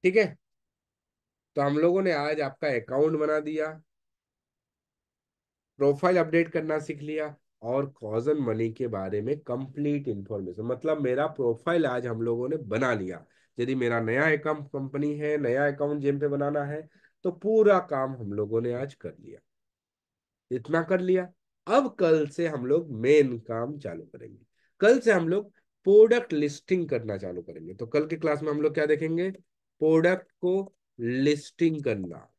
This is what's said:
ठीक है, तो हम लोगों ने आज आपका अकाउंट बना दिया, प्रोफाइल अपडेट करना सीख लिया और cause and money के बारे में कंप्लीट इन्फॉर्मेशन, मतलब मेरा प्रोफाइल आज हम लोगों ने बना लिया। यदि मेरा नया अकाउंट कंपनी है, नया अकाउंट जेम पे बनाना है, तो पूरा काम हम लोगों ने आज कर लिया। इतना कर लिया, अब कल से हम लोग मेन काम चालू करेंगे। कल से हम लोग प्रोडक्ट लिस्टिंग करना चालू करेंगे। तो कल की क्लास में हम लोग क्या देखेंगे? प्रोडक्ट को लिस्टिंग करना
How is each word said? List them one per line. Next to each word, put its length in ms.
ठीक 80
है, 200
तो 60
हम 160
लोगों 240
ने 100
आज 280
आपका 280
अकाउंट 500
बना 220
दिया, 260
प्रोफाइल 400
अपडेट 300
करना 300
सीख 220
लिया 340
और 360
cause 340
and 140
money 300
के 100
बारे 340
में 200
कंप्लीट 680
इन्फॉर्मेशन, 540
मतलब 380
मेरा 260
प्रोफाइल 600
आज 200
हम 160
लोगों 260
ने 80
बना 380
लिया। 300
यदि 160
मेरा 260
नया 360
अकाउंट 320
कंपनी 500
है, 180
नया 360
अकाउंट 300
जेम 180
पे 80
बनाना 360
है, 160
तो 60
पूरा 480
काम 260
हम 160
लोगों 280
ने 140
आज 200
कर 260
लिया। 200
इतना 320
कर 180
लिया, 280
अब 280
कल 340
से 200
हम 180
लोग 240
मेन 400
काम 380
चालू 260
करेंगे। 360
कल 200
से 120
हम 160
लोग 240
प्रोडक्ट 460
लिस्टिंग 560
करना 300
चालू 240
करेंगे। 320
तो 120
कल 200
की 100
क्लास 260
में 80
हम 120
लोग 120
क्या 120
देखेंगे? 440
प्रोडक्ट 500
को 120
लिस्टिंग 840
करना 320